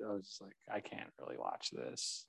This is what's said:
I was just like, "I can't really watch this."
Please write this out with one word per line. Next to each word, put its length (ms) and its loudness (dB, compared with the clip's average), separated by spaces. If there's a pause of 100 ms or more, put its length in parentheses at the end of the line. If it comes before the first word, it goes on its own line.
I 60 2
was 160 2
just 140 -6
like, 160 -12 (120)
"I 120 2
can't 360 -4
really 200 -2
watch 340 2
this." 560 0